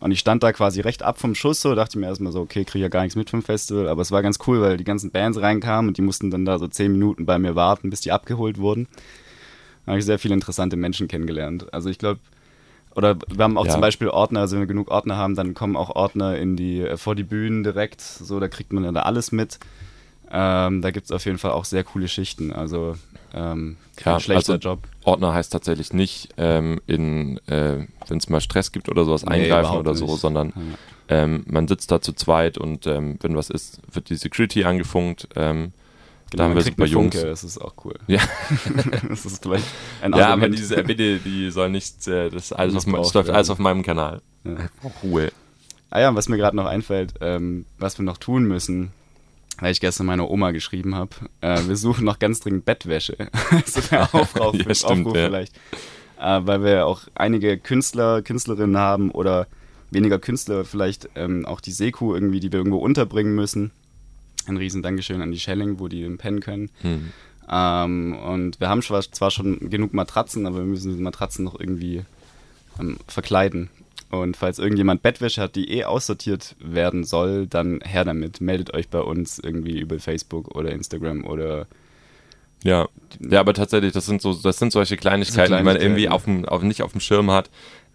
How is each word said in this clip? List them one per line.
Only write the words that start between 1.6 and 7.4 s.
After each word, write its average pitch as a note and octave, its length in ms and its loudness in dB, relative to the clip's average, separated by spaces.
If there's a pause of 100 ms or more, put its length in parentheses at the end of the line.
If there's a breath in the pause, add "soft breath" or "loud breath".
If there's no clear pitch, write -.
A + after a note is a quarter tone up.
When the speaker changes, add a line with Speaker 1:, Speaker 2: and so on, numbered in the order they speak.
Speaker 1:
so, C#3 140 2
dachte G#2+ 240 0
mir G2 80 -2
erstmal F#2+ 240 -4
so, F2+ 100 -4
okay, F#2+ 220 -4
krieg G2 180 -4
ja F#2+ 60 2
gar F2+ 140 0
nichts F#2 160 -2
mit A2 120 -2
vom A#2 120 -2
Festival. G2+ 480 -2
Aber D#2+ 120 0
es F#2 100 -4
war G2 100 4
ganz G2+ 260 0
cool, B2 140 4
weil F#2+ 160 4
die F2 80 -8
ganzen G2+ 260 -4
Bands G#2+ 300 0
reinkamen A2 480 2
und F#2 80 -2
die F#2+ 40 0
mussten F#2+ 300 0
dann F#2 140 -2
da F#2 120 2
so E2+ 100 -4
zehn G2+ 240 0
Minuten G2 340 2
bei F2+ 120 4
mir F2+ 180 0